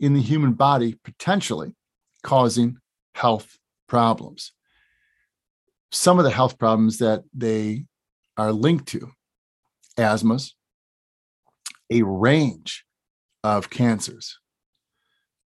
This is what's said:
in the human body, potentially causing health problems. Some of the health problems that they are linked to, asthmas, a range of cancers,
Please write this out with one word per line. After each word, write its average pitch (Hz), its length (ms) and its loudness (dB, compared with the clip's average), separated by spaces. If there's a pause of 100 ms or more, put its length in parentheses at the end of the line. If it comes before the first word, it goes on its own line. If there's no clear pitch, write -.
in 143 140 2
the 143 60 2
human 135 340 2
body, 123 500 0
potentially 117 720 -4 (480)
causing 120 560 2 (360)
health 113 440 -2 (280)
problems. - 680 -2 (1400)
Some 180 260 4
of 175 60 4
the 135 60 4
health 123 280 0
problems 110 400 2
that 110 240 0 (120)
they 110 500 -4 (540)
are 110 120 0
linked 135 380 0
to, - 220 -12 (880)
asthmas, 110 560 0 (1400)
a 117 120 2
range 107 800 0 (600)
of 104 240 0
cancers, - 680 -4 (1120)